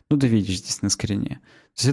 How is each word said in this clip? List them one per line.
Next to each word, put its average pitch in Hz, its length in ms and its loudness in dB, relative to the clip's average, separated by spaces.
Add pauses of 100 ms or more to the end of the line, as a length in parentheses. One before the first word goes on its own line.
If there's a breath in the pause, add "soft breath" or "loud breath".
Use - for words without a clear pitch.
(100)
Ну, 147 80 4
ты 135 80 2
видишь 98 320 2
здесь - 240 -10
на 101 60 0
скрине. - 520 -4 (360 soft breath)
То - 100 -6
есть - 60 4